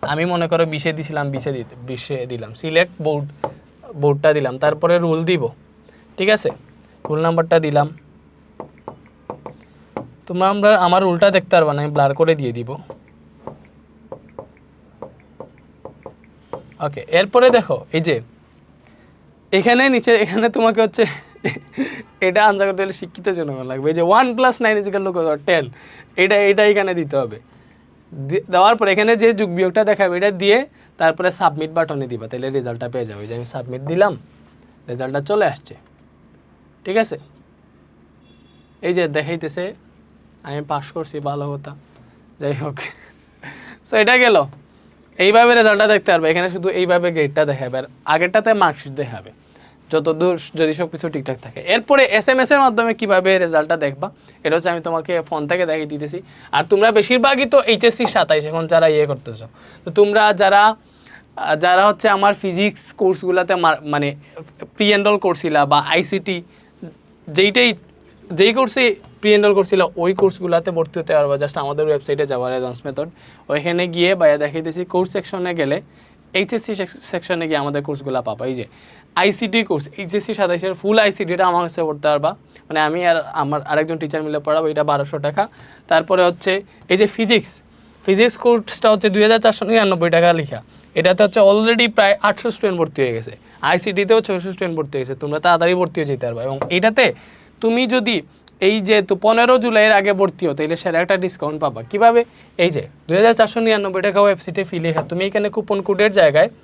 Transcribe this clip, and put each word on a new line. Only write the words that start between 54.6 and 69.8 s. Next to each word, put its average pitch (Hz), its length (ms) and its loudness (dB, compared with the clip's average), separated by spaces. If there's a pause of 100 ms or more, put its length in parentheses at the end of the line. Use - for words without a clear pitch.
আমি 170 100 -4
তোমাকে 165 400 -4
ফোন 156 260 -6
থেকে 175 200 -2
দেখিয়ে 156 200 -4
দিতেছি। 147 360 -10 (300)
আর 156 120 2
তোমরা 208 280 4
বেশিরভাগই 254 540 2
তো 285 160 4
এইচএসসি 226 440 0
সাতাইশ 156 380 0
এখন 160 220 -4
যারা 165 220 4
ইয়ে 151 180 4
করতেছো, 117 420 -10 (360)
তো 180 60 -10
তোমরা 208 420 4
যারা, 202 440 4 (600)
আহ, 156 200 -2
যারা 180 320 4
হচ্ছে 208 200 0
আমার 202 260 2
ফিজিক্স 196 580 -4
কোর্সগুলাতে 185 640 0
মার-, 160 280 0
মানে 147 320 -2 (440)
প্রি - 340 -2
এনরোল 202 260 2
করছিলা 156 480 0
বা 147 140 2
আইসিটি 175 600 -4 (840)
যেইটাই, 208 460 2 (580)
যেই 196 220 4
কোর্সে 247 400 0 (260)
প্রি 208 140 4
এনরোল 208 200 4
করছিলা 190 420 2